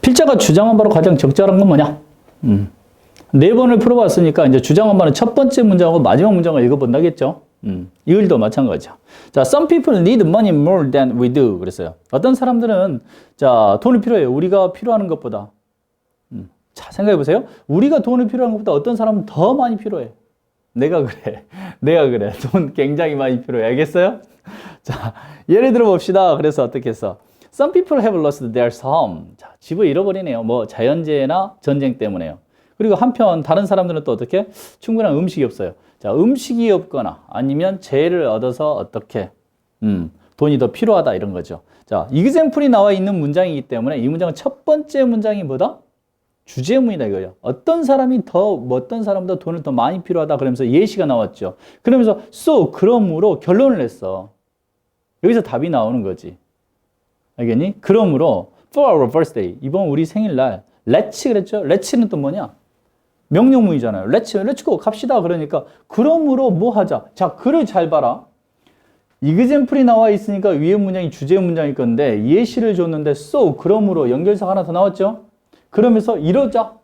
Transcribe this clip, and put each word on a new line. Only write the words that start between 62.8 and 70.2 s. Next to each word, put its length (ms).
명령문이잖아요. 800
let's, 360
let's 180
go, 140
갑시다. 440
그러니까 440
그러므로 640
뭐 200
하자. 340
자, 200
글을 300
잘 240
봐라. 360
이그젬플이 640
나와 260
있으니까 380